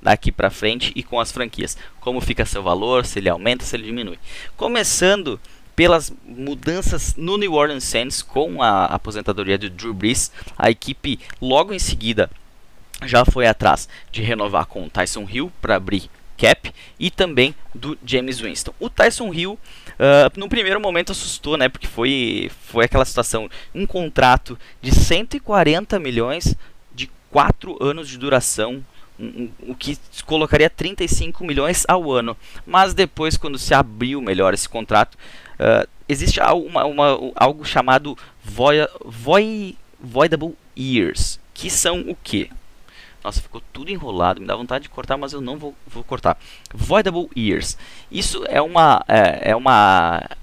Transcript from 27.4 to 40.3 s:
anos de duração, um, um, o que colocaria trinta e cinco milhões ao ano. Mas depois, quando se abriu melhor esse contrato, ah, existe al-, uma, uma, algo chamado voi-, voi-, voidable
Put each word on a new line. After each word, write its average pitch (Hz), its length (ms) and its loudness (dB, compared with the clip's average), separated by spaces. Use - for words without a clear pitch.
anos 147 260 -4
de 131 80 -16
duração, 127 640 -2
um, 113 80 -12
um, 113 240 -10
o 127 60 -10
que 143 240 -8
colocaria 156 460 2
trinta 185 340 -6
e 165 40 -4
cinco - 360 0
milhões 151 420 0
ao 170 240 2
ano. 117 240 0
Mas 185 280 4
depois, 160 420 0
quando 143 220 -4
se - 160 2
abriu 127 480 0
melhor 95 320 2
esse - 140 -6
contrato, 107 500 2
ah, 110 280 4
existe 131 320 0
al-, 170 220 4
uma, 165 240 -2
uma, 147 320 2
algo 147 300 2
chamado 131 500 2
voi-, 143 460 2
voi-, 190 720 0
voidable 151 540 0